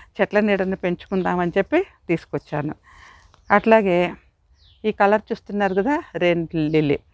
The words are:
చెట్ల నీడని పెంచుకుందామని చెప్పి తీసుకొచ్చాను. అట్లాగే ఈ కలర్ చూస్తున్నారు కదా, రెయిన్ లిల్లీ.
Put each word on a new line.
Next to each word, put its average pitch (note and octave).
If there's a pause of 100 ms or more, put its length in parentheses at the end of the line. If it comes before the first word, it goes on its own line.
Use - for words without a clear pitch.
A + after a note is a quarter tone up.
(220)
చెట్ల G3+
నీడని F#3+
పెంచుకుందామని F3+
చెప్పి D#4 (220)
తీసుకొచ్చాను. D3+ (760)
అట్లాగే G3 (720)
ఈ G#3+
కలర్ G#3 (100)
చూస్తున్నారు G3+
కదా, F#3+ (120)
రెయిన్ E3+
లిల్లీ. D#3 (140)